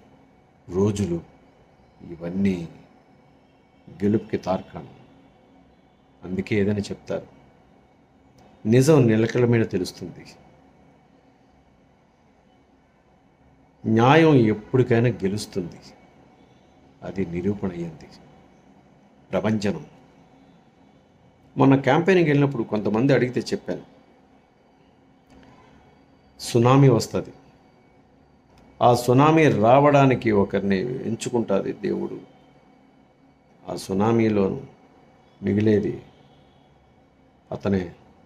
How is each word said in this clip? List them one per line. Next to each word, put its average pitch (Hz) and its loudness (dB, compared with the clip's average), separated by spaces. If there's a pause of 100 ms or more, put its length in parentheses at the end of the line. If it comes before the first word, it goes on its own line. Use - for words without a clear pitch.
(680)
రోజులు, 101 -2 (920)
ఇవన్నీ 87 -6 (1200)
గెలుపుకి 101 -4
తార్కాణం. - -8 (1300)
అందుకే 92 -4
ఏదైనా 101 0
చెప్తారు, - -10 (1400)
నిజం 131 4
నిలకడ 113 0
మీద 117 2
తెలుస్తుంది, - -8 (3500)
న్యాయం 139 6
ఎప్పటికైనా 117 2
గెలుస్తుంది. 95 -6 (1200)
అది 90 -6
నిరూపణ 92 -4
అయ్యింది. 85 -12 (1200)
ప్రభంజనం. 101 -4 (1700)
మొన్న 135 4 (120)
క్యాంపెయినింగ్ 170 2
వెళ్ళినప్పుడు 143 0
కొంతమంది 107 -2
అడిగితే 123 0
చెప్పాను, - -8 (2500)
సునామీ 131 4
వస్తది, 104 -2 (1500)
ఆ 120 4
సునామీ 151 4
రావడానికి 131 4
ఒకరిని 98 0 (300)
ఎంచుకుంటాది 110 -4
దేవుడు, 98 -8 (1500)
ఆ 90 -8
సునామీలో 104 0 (960)
మిగిలేది 101 -2 (1500)
అతనే 98 -4 (320)